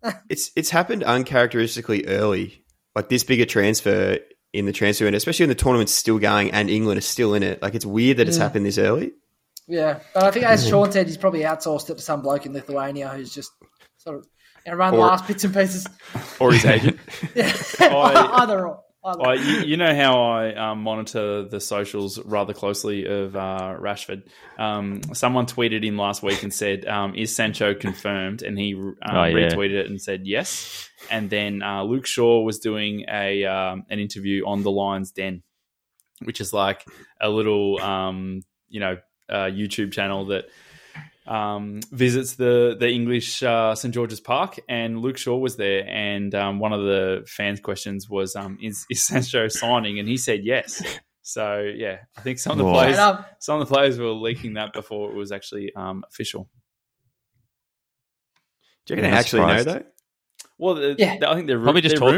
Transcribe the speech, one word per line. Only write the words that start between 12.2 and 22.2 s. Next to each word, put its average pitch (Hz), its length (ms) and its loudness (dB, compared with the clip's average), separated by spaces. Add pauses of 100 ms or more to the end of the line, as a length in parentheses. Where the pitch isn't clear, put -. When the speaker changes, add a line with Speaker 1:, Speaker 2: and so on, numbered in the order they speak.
Speaker 1:
bloke 139 240 -2
in 139 80 -10
Lithuania 139 540 -6
who's 135 260 -12
just 143 160 -14 (480)
sort 156 180 -12
of, - 100 -16 (380)
you 170 80 -8
know, 170 60 -2
run 180 160 4
Speaker 2:
Or 226 60 8
Speaker 1:
last 185 280 6
bits 202 160 -2
and 190 80 0
pieces. 190 340 0 (540)
Speaker 2:
or 123 120 8
his 110 120 6
agent. 110 340 6 (180)
Speaker 1:
<laughs> - 180 -10
Yeah, 233 180 2 (280)
Speaker 3:
I, - 520 6
Speaker 1:
<laughs> 247 100 8
either 196 260 0
or. 147 120 -10 (240)
Either 180 180 -6
Speaker 3:
I, 127 100 4
Speaker 1:
or. 131 40 4
Speaker 3:
you, 147 240 0
you 156 160 0
know 165 180 4
how 131 280 6
I, 113 320 0 (160)
um, 107 120 -6
monitor 107 640 -4
the 104 160 -8
socials 101 640 -4